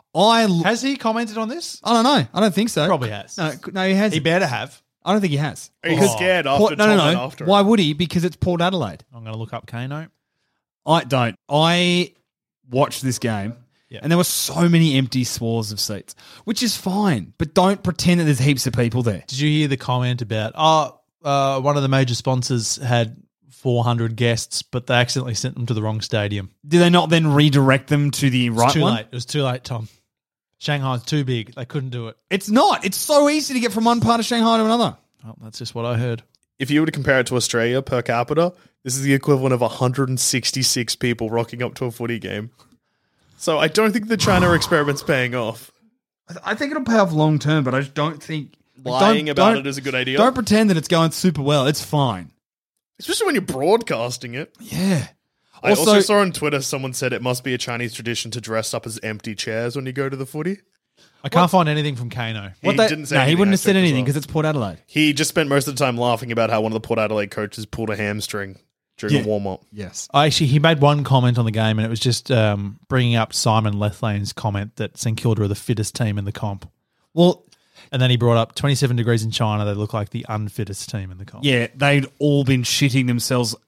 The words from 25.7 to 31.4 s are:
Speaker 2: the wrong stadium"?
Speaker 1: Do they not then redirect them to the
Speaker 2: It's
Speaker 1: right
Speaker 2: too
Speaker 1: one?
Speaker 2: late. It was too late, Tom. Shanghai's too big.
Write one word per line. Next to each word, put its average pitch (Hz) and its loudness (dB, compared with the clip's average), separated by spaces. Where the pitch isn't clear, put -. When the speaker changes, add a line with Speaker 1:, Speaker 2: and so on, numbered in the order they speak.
Speaker 2:
the 107 -2
wrong 107 -4
stadium"? 104 -4
Speaker 1:
Do 160 4
they 175 6
not 170 4
then 165 4
redirect 139 4
them 143 2
to 139 2
the 123 2
Speaker 2:
It's 113 -2
Speaker 1:
right 120 4
Speaker 2:
too 160 2
Speaker 1:
one? 202 4
Speaker 2:
late. 107 -8
It - -14
was 120 -8
too 147 -2
late, 127 -4
Tom. 110 -8
Shanghai's 135 -2
too 151 -2
big. 120 -4